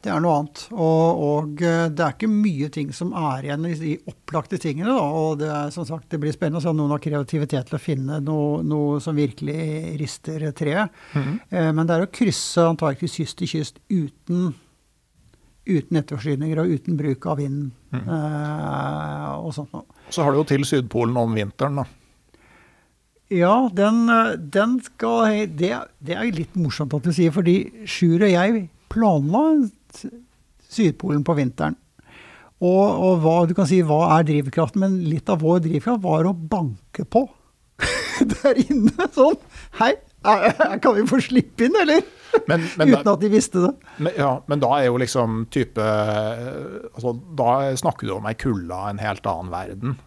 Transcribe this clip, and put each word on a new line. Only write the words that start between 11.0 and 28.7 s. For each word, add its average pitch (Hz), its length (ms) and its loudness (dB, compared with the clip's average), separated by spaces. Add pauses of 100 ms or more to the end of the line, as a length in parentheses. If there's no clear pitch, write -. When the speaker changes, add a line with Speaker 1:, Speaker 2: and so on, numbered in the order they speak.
Speaker 2:
Mhm. 143 260 -2 (120)
Speaker 1:
Eh, 165 220 0
men 160 120 0
det 165 120 2
er 180 100 0
å - 40 -18
krysse - 520 0
antakelig 160 480 0
kyst - 260 -8
til 180 100 -4
kyst 151 280 -6 (160)
uten, 175 600 -2 (1120)
uten 170 320 0
etterforskydninger 147 640 -4
og 175 160 0
uten 170 180 -4
bruk 139 300 -4
av 156 100 -2
vinden, 143 340 -4 (200)
Speaker 2:
Mhm. 127 160 -6
Speaker 1:
eh, 147 1300 -6
og 165 160 -8
sånt 147 200 -12
noe. - 100 -14 (260)
Speaker 2:
Så 170 140 -4
har 147 80 4
du 135 60 2
jo 156 80 2
til 139 180 0
Sydpolen 123 540 0
om 117 180 0
vinteren, 110 400 -4
da. 139 80 -4 (1500)
Speaker 1:
Ja, 208 400 4
den, 214 380 2
eh, 226 280 4
den 202 440 0
skal 233 440 0
he-, 214 200 0
det, 175 300 -2 (260)
det 147 160 -6
er 226 140 -2
litt 165 260 -6
morsomt 147 380 -2
at 143 100 -4
du 175 80 2
sier, 165 180 4
fordi 175 280 2 (260)
Sjur 170 380 2
og 202 80 6
jeg 185 380 2 (200)